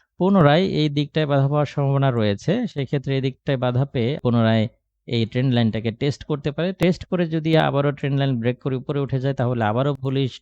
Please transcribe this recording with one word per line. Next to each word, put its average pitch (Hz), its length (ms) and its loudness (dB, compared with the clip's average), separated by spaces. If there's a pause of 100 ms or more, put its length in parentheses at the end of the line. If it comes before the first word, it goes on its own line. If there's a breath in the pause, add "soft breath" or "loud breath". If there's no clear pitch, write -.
(180 soft breath)
পুনরায় 175 460 4
এই 151 240 0
দিকটায় 147 380 -2
বাধা 139 220 2
পাওয়ার 147 180 0
সম্ভাবনা 139 440 0
রয়েছে। 120 560 0
সেই 143 200 -6
ক্ষেত্রে 139 280 -2
এই 135 60 0
দিকটায় 135 360 -4
বাধা 127 280 0
পেয়ে 131 380 -2
পুনরায় 113 460 2 (380)
এই 113 200 0
ট্রেন্ড 127 280 0
লাইনটাকে 113 360 0
টেস্ট 135 340 -4
করতে 147 260 -4
পারে। 170 220 -4
টেস্ট 175 320 0
করে 175 220 -2
যদি 160 300 0
আবারও 143 360 2
ট্রেন্ড 143 260 -2
লাইন 135 220 0
ব্রেক 120 200 -2
করে 131 160 -4
উপরে 143 240 -6
উঠে 131 200 -4
যায়, 135 140 -2
তাহলে 120 300 0
আবারও 131 360 0
বুলিশ 135 420 -4